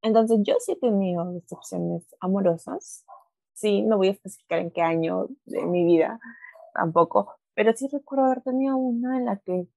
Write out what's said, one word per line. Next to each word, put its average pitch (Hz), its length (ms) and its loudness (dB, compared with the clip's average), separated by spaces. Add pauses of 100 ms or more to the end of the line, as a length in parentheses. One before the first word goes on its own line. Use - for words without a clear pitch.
Entonces, 220 420 4
yo - 160 2
sí - 120 -6
he 359 60 -2
tenido 180 560 0
decepciones 175 720 -8 (180)
amorosas. 185 840 -2 (480)
Sí, 208 280 0
no 220 160 2
voy 190 100 4
a 196 40 2
especificar - 480 -6
en 170 120 -6
qué 175 100 -4
año 165 460 0 (180)
de - 200 -6
mi 175 200 2
vida 170 340 4 (540)
tampoco, - 640 2 (180)
pero 220 220 2
sí 269 160 -8
recuerdo 269 340 -2
haber 254 160 0
tenido 262 360 -2
una 254 400 -2
en 247 80 -2
la 202 120 -4
que 180 400 -6